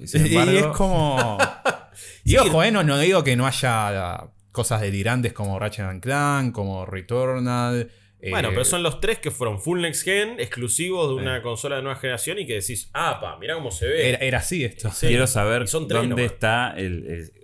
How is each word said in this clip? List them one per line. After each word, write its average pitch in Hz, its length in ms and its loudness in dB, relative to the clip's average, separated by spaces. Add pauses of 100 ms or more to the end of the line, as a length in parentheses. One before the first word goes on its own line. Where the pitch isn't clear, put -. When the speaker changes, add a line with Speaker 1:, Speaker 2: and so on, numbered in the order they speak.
Speaker 1:
Y - 60 -14
sin 156 160 2
Speaker 2:
<laughs> 156 40 4
Y, 151 40 2
y 160 80 6
es 175 100 6
Speaker 1:
embargo 180 240 4
Speaker 2:
como 147 680 2
Speaker 3:
<laughs> - 840 -4
Speaker 2:
y - 60 4
Speaker 3:
Sí. 226 80 8
Speaker 2:
ojo, 160 260 6
eh, 220 60 4
no, 208 120 4
no 147 160 4
digo 175 240 4
que 131 140 2
no 123 100 2
haya 104 840 -2 (220)
cosas 113 300 0
delirantes 107 500 0
como 98 260 -4
Ratchet 107 280 -4
and 92 140 -6
Clank, 139 540 0
como 95 320 -4
Returnal. 123 1040 -2 (400)
Speaker 3:
Bueno, 98 200 0
Speaker 2:
Eh, - 20 -2
Speaker 3:
pero 120 120 0
son 175 200 0
los 156 160 -2
tres 214 180 0
que 147 140 -6
fueron 107 280 -4
full 175 200 -2
next 170 240 -2
gen, 208 340 -2
exclusivos 170 680 -2
de 135 120 -2
una 131 180 -4
Speaker 2:
eh. 113 40 -8
Speaker 3:
consola 120 320 -6
de 131 80 -6
nueva 135 160 -6
generación 135 400 -4
y 190 80 -8
que 120 80 -6
decís, 95 380 -4
"Apa, 117 480 -4
mirá 120 160 -6
cómo 139 160 -8
se 117 160 -4
ve". 143 220 2
Speaker 2:
Era, 123 80 0
era 127 200 0
así 175 260 -2
esto. 110 280 -6
Speaker 3:
Sí. - 160 2
Speaker 1:
Quiero 123 180 6
saber 110 360 2
Speaker 3:
Y 120 40 -2
son 160 220 -4
tres 117 140 2
Speaker 1:
dónde 120 80 0 (120)
Speaker 3:
nomás. 117 100 0
Speaker 1:
está 117 440 0
el, 87 320 -6
el, 80 240 -10 (120)